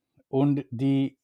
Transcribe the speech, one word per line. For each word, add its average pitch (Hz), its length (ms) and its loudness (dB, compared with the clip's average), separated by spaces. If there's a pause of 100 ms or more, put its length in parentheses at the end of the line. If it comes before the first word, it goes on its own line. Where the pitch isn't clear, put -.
(280)
und 139 420 0
die 135 540 -2